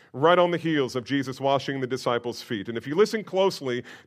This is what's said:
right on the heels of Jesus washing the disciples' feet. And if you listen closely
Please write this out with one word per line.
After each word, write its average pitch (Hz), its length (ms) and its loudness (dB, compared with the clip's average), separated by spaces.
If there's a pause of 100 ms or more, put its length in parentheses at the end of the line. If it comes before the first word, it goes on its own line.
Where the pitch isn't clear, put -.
(120)
right 160 260 6
on 175 120 6
the 170 80 0
heels 147 360 0
of 123 100 -4
Jesus 135 360 -4
washing 139 400 0
the 131 60 -2
disciples' 120 560 -2
feet. 101 260 -6
And 117 80 -8
if 113 100 -8
you 143 80 -6
listen 214 300 2
closely 143 580 0 (240)